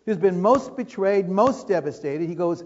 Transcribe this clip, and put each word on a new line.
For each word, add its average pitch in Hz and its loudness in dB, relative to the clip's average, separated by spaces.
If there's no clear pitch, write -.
who's 214 -2
been 180 2
most 247 2
betrayed, 196 0
most 208 0
devastated. 151 -4
He 175 -8
goes 170 0